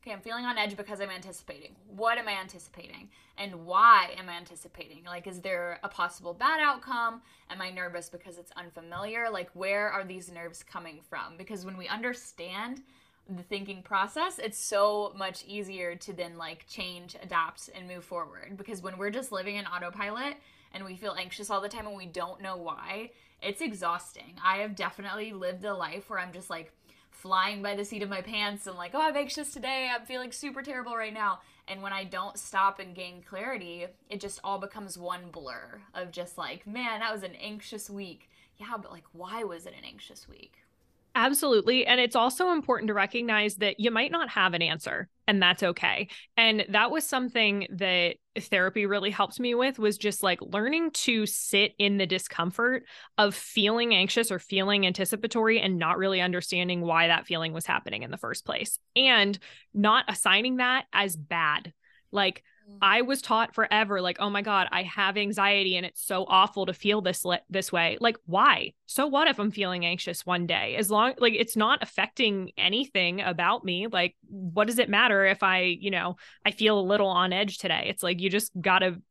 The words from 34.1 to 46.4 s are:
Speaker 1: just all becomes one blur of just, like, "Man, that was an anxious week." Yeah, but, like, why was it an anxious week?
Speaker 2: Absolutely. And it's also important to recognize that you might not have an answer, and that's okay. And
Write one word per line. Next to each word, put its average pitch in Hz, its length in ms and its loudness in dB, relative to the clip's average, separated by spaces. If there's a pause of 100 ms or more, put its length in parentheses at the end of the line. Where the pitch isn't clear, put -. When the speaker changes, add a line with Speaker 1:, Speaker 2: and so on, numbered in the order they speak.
Speaker 1:
just 196 240 -10
all 196 160 -4
becomes 196 380 -12
one 175 340 -8
blur 160 500 -14 (120)
of 180 180 -10
just, 175 260 -12
like, 156 300 -10
"Man, 226 340 -6
that 226 120 -4
was 202 100 -10
an 180 120 -12
anxious 208 540 -14
week." 202 400 -14 (280)
Yeah, 220 200 -10
but, - 140 -14
like, 165 220 -20
why 190 300 -10
was 170 220 -10
it - 80 -18
an - 120 -20
anxious - 420 -20
week? - 360 -20 (500)
Speaker 2:
Absolutely. 254 720 4
And 247 140 6
it's 240 160 2
also 254 360 4
important 262 360 0
to 214 60 0
recognize 214 640 2
that 202 240 0
you 233 100 4
might 233 220 0
not 330 160 -2
have 185 240 4
an 170 80 0
answer, 160 480 -2 (180)
and 202 160 4
that's 180 180 6
okay. 180 460 2 (300)
And 220 320 6